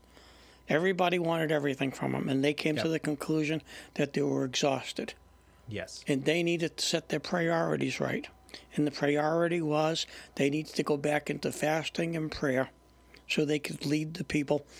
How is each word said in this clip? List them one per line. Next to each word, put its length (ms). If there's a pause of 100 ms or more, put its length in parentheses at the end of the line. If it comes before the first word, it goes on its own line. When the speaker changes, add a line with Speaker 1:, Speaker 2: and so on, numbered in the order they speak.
(680)
Speaker 1:
Everybody 500
wanted 340
everything 400
from 200
him, 160
and 140
they 100
came 220
Speaker 2:
Yep. 100
Speaker 1:
to 60
the 80
conclusion 640 (320)
that 200
they 80
were 220
exhausted. 680 (540)
Speaker 2:
Yes. 400
Speaker 1:
And 160
they 180
needed 340
to 80
set 240
their 120
priorities 800
right. 260 (480)
And 120
the 40
priority 720
was 460 (280)
they 160
needed 240
to 80
go 140
back 340
into 220
fasting 640
and 160
prayer 380 (580)
so 160
they 160
could 260
lead 280
the 100
people, 420 (140)